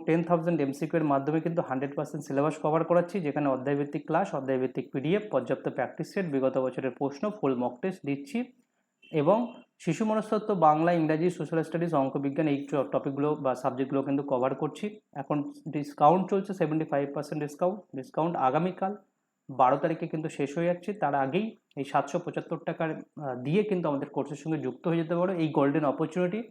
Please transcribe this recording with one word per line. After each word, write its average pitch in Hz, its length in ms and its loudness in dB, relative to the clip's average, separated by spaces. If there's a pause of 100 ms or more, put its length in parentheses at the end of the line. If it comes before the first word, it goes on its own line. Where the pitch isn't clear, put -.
টেন 165 180 4
থাউজেন্ড 165 380 2
এমসিকিউ 151 380 0
এর 160 40 2
মাধ্যমে 147 380 2
কিন্তু 165 200 0
হান্ড্রেড 139 340 -4
পার্সেন্ট 151 300 -6
সিলেবাস 143 280 2 (100)
কভার 160 200 2
করাচ্ছি, 175 360 2
যেখানে 147 300 0
অধ্যায়ভিত্তিক 143 560 -2
ক্লাস, 180 300 0
অধ্যায়ভিত্তিক 131 560 -2
পিডিএফ, 156 300 0 (100)
পর্যাপ্ত 131 380 -2
প্র্যাকটিস 123 440 -4
সেট, 196 180 -2
বিগত 135 260 2
বছরের 131 340 -2
প্রশ্ন, 143 400 -4 (100)
ফুল 135 140 2
মক 123 260 -2
টেস্ট 185 240 -6
দিচ্ছি, 139 380 -4 (680)
এবং 190 420 4 (260)
শিশু 170 260 0
মনস্তত্ত্ব, 214 500 0
বাংলা, 160 360 6
ইংরাজি, 160 380 2
সোশ্যাল 165 340 0
স্টাডিজ, 165 300 -2
অঙ্ক, 135 240 2
বিজ্ঞান, 143 300 0
এই 139 240 0
চ-, 139 200 2
টপিকগুলো 143 440 0
বা 135 200 0
সাবজেক্টগুলো 131 480 0
কিন্তু 139 200 0
কভার 135 320 0
করছি। 160 440 -6 (140)
এখন 143 400 -4 (160)
ডিসকাউন্ট 156 600 4
চলছে, 196 240 -2
সেভেন্টি 156 320 0
ফাইভ 143 280 0
পার্সেন্ট 151 300 -6
ডিসকাউন্ট। 151 360 -2 (160)
ডিসকাউন্ট 156 420 -2
আগামীকাল 180 580 0 (540)
বারো 131 280 4
তারিখে 160 300 -2
কিন্তু 156 220 -4
শেষ 143 280 -4
হয়ে 170 100 0
যাচ্ছে, 175 260 -2
তার 143 220 0
আগেই 147 420 0 (180)
এই 143 80 -4
সাতশো 175 360 0
পঁচাত্তর 170 380 -6
টাকার, 165 340 -4
আহ, 147 440 -8
দিয়ে 147 280 0
কিন্তু 180 260 0
আমাদের 143 200 -2
কোর্সের 143 260 -4
সঙ্গে 160 220 -4
যুক্ত 127 300 -6
হয়ে 165 100 2
যেতে 165 180 -2
পারো। 180 180 0
এই 165 160 0
গোল্ডেন 147 360 2
অপরচুনিটি 175 640 0